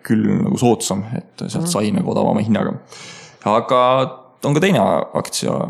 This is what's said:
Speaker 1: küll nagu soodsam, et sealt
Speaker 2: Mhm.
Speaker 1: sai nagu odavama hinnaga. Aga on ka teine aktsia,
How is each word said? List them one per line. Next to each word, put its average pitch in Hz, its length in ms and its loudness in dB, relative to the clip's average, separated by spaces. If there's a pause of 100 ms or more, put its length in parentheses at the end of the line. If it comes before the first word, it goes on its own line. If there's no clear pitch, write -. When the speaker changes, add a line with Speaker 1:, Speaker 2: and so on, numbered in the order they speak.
Speaker 1:
küll 110 200 2 (200)
nagu 98 140 0
soodsam, 107 440 2 (160)
et - 300 -14
sealt - 180 -4
Speaker 2:
Mhm. 175 60 -4
Speaker 1:
sai 104 200 -2
nagu - 200 -2
odavama - 280 0
hinnaga. 104 340 0 (720)
Aga 117 360 2 (640)
on 143 80 2
ka 151 80 2
teine 185 180 4 (340)
aktsia, - 380 -4 (180)